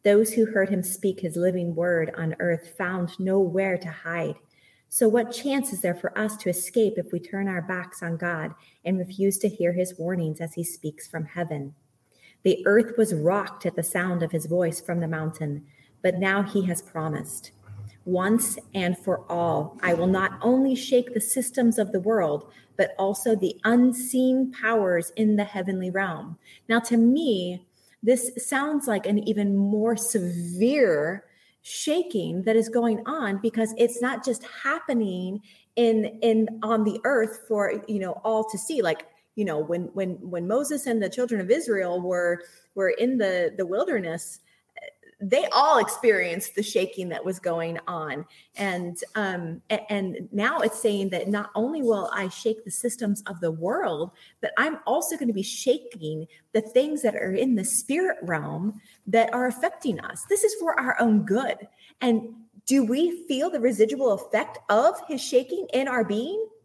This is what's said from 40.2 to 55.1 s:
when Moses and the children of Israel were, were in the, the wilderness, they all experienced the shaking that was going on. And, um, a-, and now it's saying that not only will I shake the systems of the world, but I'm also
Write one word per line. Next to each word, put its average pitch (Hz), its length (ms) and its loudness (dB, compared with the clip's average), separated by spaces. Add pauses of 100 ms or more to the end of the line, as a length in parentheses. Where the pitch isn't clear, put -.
when 175 260 -6
Moses 277 380 -2
and 226 160 0
the 196 80 -2
children 240 280 -2
of 185 120 -4
Israel 196 500 2
were, 175 400 0 (340)
were 190 140 0
in 247 300 2
the, 180 400 2
the 190 80 0
wilderness, 190 760 -4 (800)
they 202 300 2
all 285 240 6
experienced 196 760 2
the 202 80 0
shaking 185 480 -2
that 151 120 -6
was 185 160 -4
going 165 480 -2
on. 156 380 -6 (320)
And, 180 400 -4 (200)
um, 180 520 -4
a-, 214 240 -4
and 190 400 -4
now 247 280 0
it's 226 200 0
saying 196 300 0
that 180 180 -4
not 202 260 -2
only 277 280 -2
will 214 320 2
I 190 140 -2
shake 220 360 -4
the 190 60 -10
systems 220 560 -2
of 185 140 -8
the 165 100 0
world, 175 640 -2 (280)
but - 160 -4
I'm 302 300 0
also 311 320 0